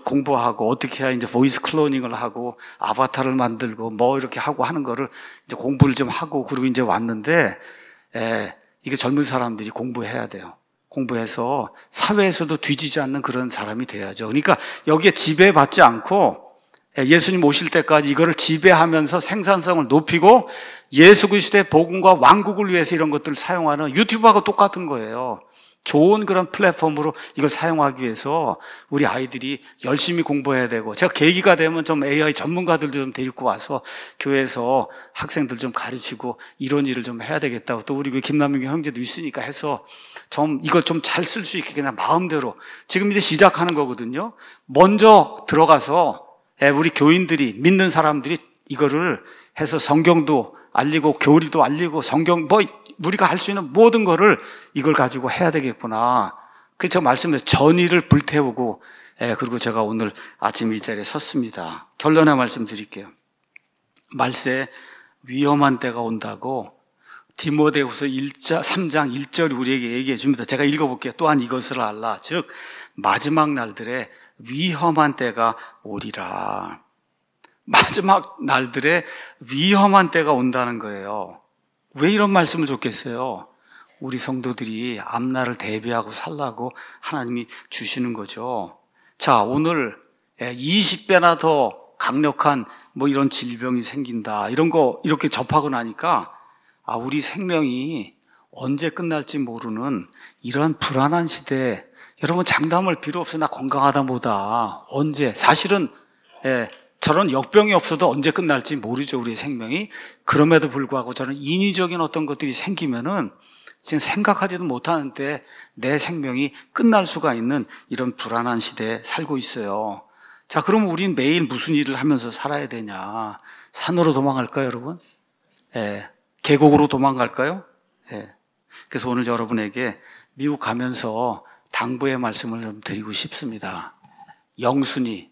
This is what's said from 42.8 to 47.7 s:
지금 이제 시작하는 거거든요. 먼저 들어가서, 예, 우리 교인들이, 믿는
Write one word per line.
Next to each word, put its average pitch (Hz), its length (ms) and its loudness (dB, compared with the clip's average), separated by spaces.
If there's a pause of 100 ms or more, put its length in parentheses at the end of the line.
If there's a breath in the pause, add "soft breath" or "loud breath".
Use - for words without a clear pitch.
지금 202 240 2
이제 202 80 2
시작하는 175 560 4
거거든요. 131 580 -4 (320 loud breath)
먼저 190 720 8 (100)
들어가서, 156 800 4 (380)
예, 143 60 6
우리 156 200 2
교인들이, 156 680 4
믿는 180 340 4